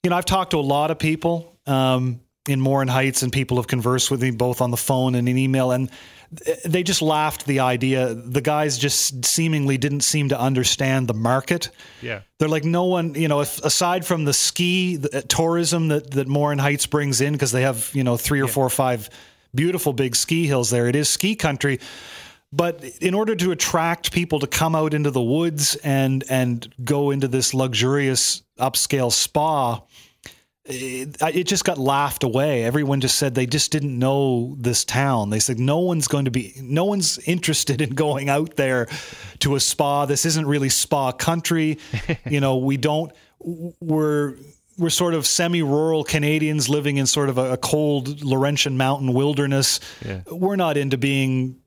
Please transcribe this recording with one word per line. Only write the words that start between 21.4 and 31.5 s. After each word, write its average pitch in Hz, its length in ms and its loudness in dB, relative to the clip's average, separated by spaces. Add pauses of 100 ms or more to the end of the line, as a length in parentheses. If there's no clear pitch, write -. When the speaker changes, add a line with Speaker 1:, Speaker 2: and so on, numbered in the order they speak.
Speaker 1:
But 170 300 0 (180)
in 185 140 0
order 220 220 0
to 180 160 0
attract 170 580 0
people 170 300 -2
to 143 40 -2
come 160 300 0
out 156 180 0
into 147 160 0
the 127 140 0
woods 147 500 0 (100)
and, 135 460 0
and 123 420 0 (120)
go 143 260 0
into 139 180 0
this 127 280 -2
luxurious 131 880 0 (160)
upscale 131 520 0
spa, 143 720 0 (840)
it, 131 540 -8
it 180 220 0
just 196 200 -2